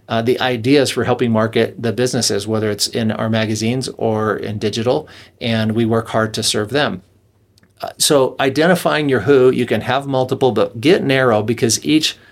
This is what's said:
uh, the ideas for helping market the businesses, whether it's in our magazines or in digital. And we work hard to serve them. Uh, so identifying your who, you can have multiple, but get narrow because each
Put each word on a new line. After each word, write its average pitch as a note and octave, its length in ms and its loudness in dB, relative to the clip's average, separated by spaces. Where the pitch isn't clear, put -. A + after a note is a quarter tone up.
uh, A2+ 140 -2
the A#2+ 180 0
ideas B2+ 500 2
for - 140 -2
helping A#2+ 280 0
market A2 500 0
the A#2 100 -2
businesses, A2+ 540 -2
whether A2 240 -2
it's - 160 -4
in A2+ 260 -2
our A2+ 160 -4
magazines A2+ 600 -2
or G#2+ 380 0
in G#2+ 220 -8
digital. A2+ 480 -2
And A2 340 -2
we A2+ 120 0
work A2+ 240 0
hard A2 260 -2
to A2+ 80 -6
serve G#2+ 280 -2
them. A#2+ 320 -2
Uh, - 160 -8
so C3+ 440 2
identifying D3+ 680 2
your B2+ 120 2
who, C3 300 6
you A#2+ 140 0
can A2 180 -2
have C#3 240 -2
multiple, C3 440 0
but G#2 300 -2
get E3 220 2
narrow C3 400 2
because A2+ 420 -2
each D#3 320 0